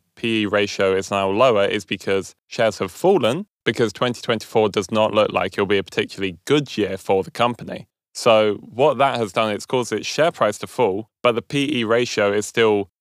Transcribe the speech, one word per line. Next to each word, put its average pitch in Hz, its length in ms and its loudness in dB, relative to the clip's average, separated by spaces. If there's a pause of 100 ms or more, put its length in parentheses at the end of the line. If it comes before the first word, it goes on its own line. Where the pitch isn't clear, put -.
(160)
P 113 260 -2
E 104 40 0
ratio 98 500 2
is 98 160 -4
now 98 180 0
lower 107 360 4
is 101 180 -2
because 98 500 -4 (140)
shares 110 300 0
have 95 120 -6
fallen, 170 560 0 (180)
because 117 280 0
twenty 123 280 -4
twenty-four 110 500 0
does 95 200 -4
not 110 240 2
look 107 180 4
like 95 200 -2
it'll 101 140 -2
be 98 120 2
a 90 60 -2
particularly - 600 -6
good 139 320 0
year 95 200 -2
for 95 260 0
the - 80 -8
company. - 560 -4 (280)
So 107 480 4
what 131 340 0
that 127 220 2
has 107 120 -2
done, 110 220 -2
it's 101 140 -8
caused 123 260 -2
its 107 140 -4
share 160 260 0
price 107 280 0
to 101 60 -12
fall, 98 440 -2 (120)
but 123 100 2
the 110 100 -2
P 139 380 -2
E 113 40 -2
ratio 110 480 0
is 104 140 0
still 107 420 2 (120)